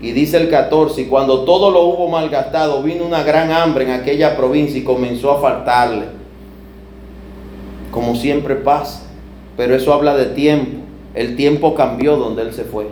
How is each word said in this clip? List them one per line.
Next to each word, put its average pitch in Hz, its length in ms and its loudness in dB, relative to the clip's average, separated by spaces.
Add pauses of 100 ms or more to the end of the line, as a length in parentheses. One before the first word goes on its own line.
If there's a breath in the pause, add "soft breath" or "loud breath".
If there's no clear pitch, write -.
Y 117 80 -8
dice 151 260 2
el 165 140 2
catorce: 151 520 2
"Y - 40 -4
cuando 131 380 2
todo 190 260 4
lo 175 140 6
hubo 175 220 0
malgastado, 156 760 -2
vino 170 240 -2
una 165 160 -2
gran 156 280 2
hambre 160 340 2
en 127 80 -2
aquella 143 440 0
provincia 135 420 0
y 123 60 -6
comenzó 127 460 0
a 143 100 2
faltarle". 120 640 0 (1900)
Como 120 240 -2
siempre 139 420 -2
pasa, - 480 -2 (520)
pero 123 180 2
eso 135 200 4
habla 143 200 2
de 131 120 2
tiempo. 143 560 0 (320)
El 120 200 -4
tiempo 147 400 2
cambió 131 420 2
donde 113 260 -2
él 113 100 -6
se 117 120 -10
fue. 107 260 -8